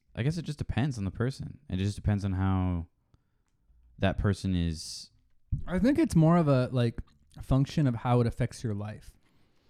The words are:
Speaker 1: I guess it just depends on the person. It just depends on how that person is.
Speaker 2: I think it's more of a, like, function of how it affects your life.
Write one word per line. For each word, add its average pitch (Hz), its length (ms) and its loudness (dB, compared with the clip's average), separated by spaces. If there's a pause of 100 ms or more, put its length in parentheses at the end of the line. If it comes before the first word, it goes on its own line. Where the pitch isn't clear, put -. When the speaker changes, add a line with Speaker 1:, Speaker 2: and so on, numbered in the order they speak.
(140)
Speaker 1:
I - 80 -4
guess 151 140 -2
it 165 80 -6
just 151 140 -8
depends 131 400 -2
on 101 60 -4
the 95 60 -2
person. - 460 -6 (140)
It 95 80 -2
just 101 180 0
depends 104 280 0
on 98 100 -2
how 92 520 0 (1120)
that 95 200 0
person 95 360 0
is. 85 540 -2 (580)
Speaker 2:
I 175 120 -2
think 254 200 4
it's 320 160 2
more 160 220 6
of 165 120 2
a, 127 220 2
like, 120 300 0 (420)
function 139 440 2
of 123 80 2
how 123 260 2
it 117 60 4
affects - 360 -4
your 110 120 -4
life. 104 360 -10 (600)